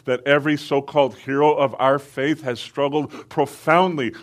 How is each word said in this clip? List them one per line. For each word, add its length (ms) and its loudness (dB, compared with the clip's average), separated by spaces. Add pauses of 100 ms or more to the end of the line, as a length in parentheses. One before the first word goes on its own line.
that 200 -4
every 300 2
so-called 580 0
hero 400 0
of 240 0
our 200 2
faith 420 -4
has 180 -6
struggled 680 -6
profoundly 960 0